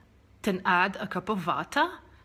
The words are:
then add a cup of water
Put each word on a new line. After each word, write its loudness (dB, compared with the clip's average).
then 0
add 4
a -6
cup -6
of -2
water 0